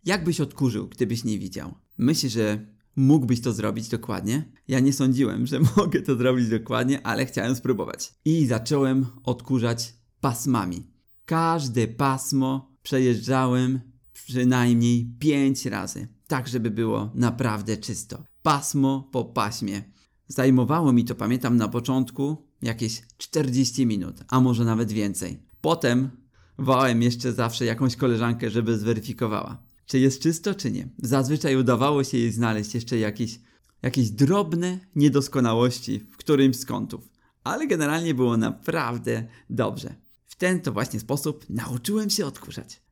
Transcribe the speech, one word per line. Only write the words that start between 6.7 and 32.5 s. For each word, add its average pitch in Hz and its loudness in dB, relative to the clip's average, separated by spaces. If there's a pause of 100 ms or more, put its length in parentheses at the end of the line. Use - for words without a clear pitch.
ale 117 -2
chciałem 123 -2
spróbować. 117 -4 (100)
I 156 4
zacząłem 131 2 (180)
odkurzać 120 -2 (260)
pasmami. 98 -2 (340)
Każde 156 0
pasmo 131 -2
przejeżdżałem 127 2 (320)
przynajmniej 120 2
pięć 139 2
razy, 101 -6 (180)
tak 127 -4
żeby 117 -2
było 110 -2
naprawdę 117 0
czysto. - -12 (180)
Pasmo 139 0
po 120 -2
paśmie. 101 -6 (460)
Zajmowało 135 2
mi 120 4
to, - -6
pamiętam, 123 0
na 110 2
początku 131 -2 (140)
jakieś 113 -4 (140)
czterdzieści 131 0
minut, 98 -2 (120)
a 127 2
może 120 4
nawet 113 0
więcej. 101 -4 (180)
Potem 135 0 (480)
wołałem 127 2
jeszcze 120 0
zawsze 117 -2
jakąś 120 0
koleżankę, 117 0
żeby 113 0
zweryfikowała, 110 -4 (260)
czy 131 0
jest 131 2
czysto, 165 0
czy 131 -4
nie. 95 -6 (100)
Zazwyczaj 135 0
udawało 131 2
się 135 -2
jej 117 2
znaleźć 110 -2